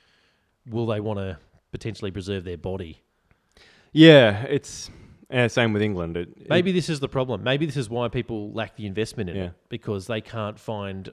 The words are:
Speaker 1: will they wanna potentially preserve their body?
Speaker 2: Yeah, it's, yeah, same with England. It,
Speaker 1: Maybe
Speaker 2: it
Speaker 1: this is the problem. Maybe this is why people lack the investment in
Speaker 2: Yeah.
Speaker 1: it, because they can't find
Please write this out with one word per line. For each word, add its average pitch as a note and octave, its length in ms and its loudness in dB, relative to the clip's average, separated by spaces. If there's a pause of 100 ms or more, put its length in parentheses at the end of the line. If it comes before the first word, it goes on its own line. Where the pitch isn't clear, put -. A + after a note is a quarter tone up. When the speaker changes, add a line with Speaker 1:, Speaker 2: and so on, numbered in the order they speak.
(640)
Speaker 1:
will A#2 200 -6
they G#2+ 160 -4
wanna G2 380 -6 (340)
potentially G#2 380 -8
preserve F#2+ 340 -6
their F2 120 -10
body? F#2 440 -10 (920)
Speaker 2:
Yeah, C3+ 520 10
it's, - 460 -6 (420)
yeah, B2 160 2
same A2+ 260 2
with G#2 80 0
England. F2 360 -2
It, - 320 -10
Speaker 1:
Maybe F3 200 2
Speaker 2:
it F#3 40 0
Speaker 1:
this F3 160 -2
is D3+ 100 -4
the C3+ 100 -4
problem. B2+ 340 -4
Maybe C#3 220 0
this C#3+ 120 -6
is A2+ 120 -6
why A#2+ 180 -4
people G#2+ 440 -8
lack G#2 240 -8
the G#2+ 100 -12
investment G2+ 460 -6
in - 40 -10
Speaker 2:
Yeah. F#2+ 100 -6
Speaker 1:
it, F2 80 -10 (160)
because G2+ 360 -8
they A2 160 -6
can't G#2+ 380 -10
find G2 540 -10